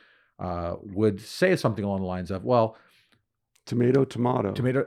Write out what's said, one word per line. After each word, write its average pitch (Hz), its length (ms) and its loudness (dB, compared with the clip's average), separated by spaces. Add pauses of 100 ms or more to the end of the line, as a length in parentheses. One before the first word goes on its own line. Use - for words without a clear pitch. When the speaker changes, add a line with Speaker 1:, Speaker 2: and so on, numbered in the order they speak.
(400)
Speaker 1:
uh, 87 420 -6
would 101 380 0
say 180 360 2
something 110 280 -2
along 98 160 -2
the 95 80 -4
lines 92 240 -6
of, 95 140 -6
"Well, 117 320 4 (880)
Speaker 2:
Tomato, 123 380 4
tomato. 120 500 -2
Speaker 1:
tomato, 127 340 0